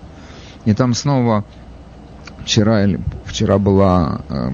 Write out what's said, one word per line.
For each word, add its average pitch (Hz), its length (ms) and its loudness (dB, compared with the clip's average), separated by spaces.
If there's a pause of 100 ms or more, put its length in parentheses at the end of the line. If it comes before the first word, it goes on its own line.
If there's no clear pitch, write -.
(640)
И 107 100 2
там 123 200 0
снова 120 500 0 (1000)
вчера 107 400 2
или, 98 160 0 (240)
вчера 101 340 0
была, 98 720 2
э, 65 260 -6